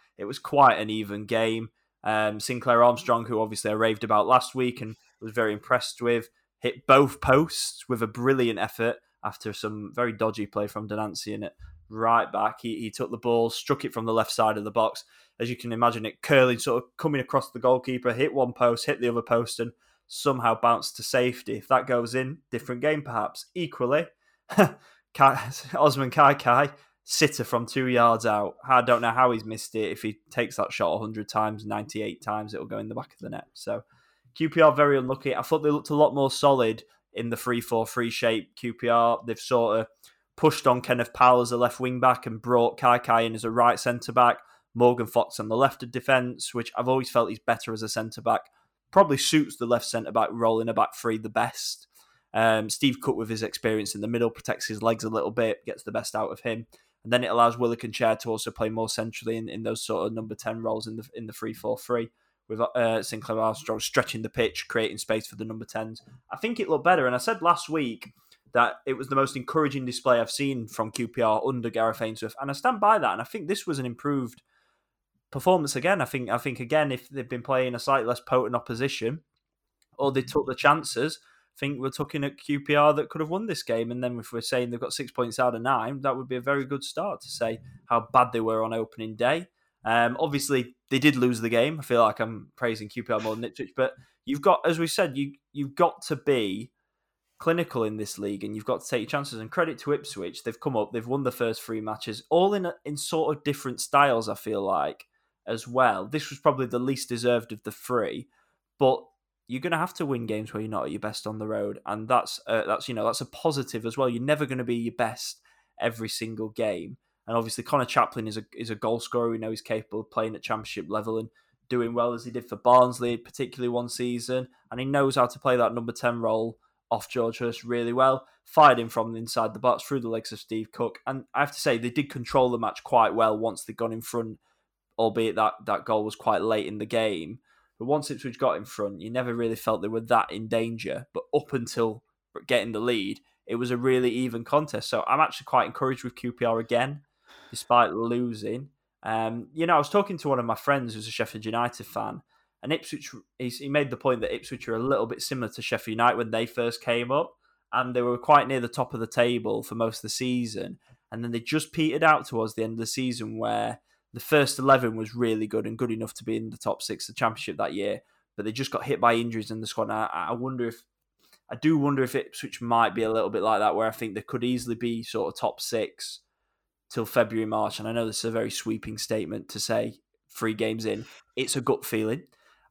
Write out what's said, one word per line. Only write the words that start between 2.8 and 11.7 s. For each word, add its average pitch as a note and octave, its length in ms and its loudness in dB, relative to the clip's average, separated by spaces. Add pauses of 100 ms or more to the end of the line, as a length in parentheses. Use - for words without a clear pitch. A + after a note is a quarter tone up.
Armstrong, A#2+ 440 4
who A2+ 140 -2
obviously G#2+ 300 -2
I G#2+ 40 0
raved A2 280 0
about G#2+ 240 4
last B2 260 4
week B2+ 280 -2
and A2 160 -12 (240)
was A2 100 -12
very A2 220 2
impressed - 500 -2
with, A#2+ 260 0 (300)
hit - 300 -4
both C3+ 320 6
posts - 680 2
with A#2 140 -2
a A2 60 0
brilliant A#2+ 500 2
effort A2 380 -2 (260)
after G#2+ 300 -8
some G#2+ 420 -8
very A#2+ 180 0
dodgy G#2+ 340 -2
play G#2 200 -4
from G#2+ 220 -10
Delancey G#2+ 460 -6
in G#2+ 100 -8
it. - 100 -10 (340)